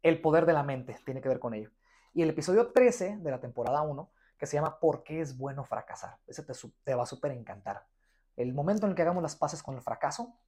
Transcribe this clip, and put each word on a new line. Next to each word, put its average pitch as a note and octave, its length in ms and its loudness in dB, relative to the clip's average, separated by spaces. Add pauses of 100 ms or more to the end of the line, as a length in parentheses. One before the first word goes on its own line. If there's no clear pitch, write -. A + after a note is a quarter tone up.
el E3 180 6
poder E3 240 6
de E3 80 6
la D3 100 4
mente C3 420 -6
tiene C3 160 -6
que C3+ 80 -2
ver B2 100 2
con A#2 140 -6
ello. G#2+ 180 -10 (420)
Y E3+ 80 2
el D#3+ 80 4
episodio F3+ 440 2
trece G#3+ 440 6
de D#3+ 140 -4
la B2+ 80 -4
temporada B2 420 -2
uno, D3+ 300 -6 (260)
que - 80 -6
se D3 120 -2
llama D3+ 200 0
¿Por D3+ 260 2
qué D#3+ 180 -6
es C3+ 160 -8
bueno C#3 260 -8
fracasar? - 540 -10 (100)
Ese - 160 -14
te C3+ 100 -12
su-, - 200 -16 (100)
te C3+ 120 0
va B2 100 0
súper C3+ 260 -6
encantar. G#2 540 -10 (500)
El B2+ 180 -4
momento F#3+ 320 0
en G3+ 40 4
el F#3 60 -2
que E3 80 2
hagamos F3 200 2
las D3+ 140 -6
paces D3 260 -2
con C3+ 120 -8
el A#2+ 60 -10
fracaso D3+ 560 -6 (100)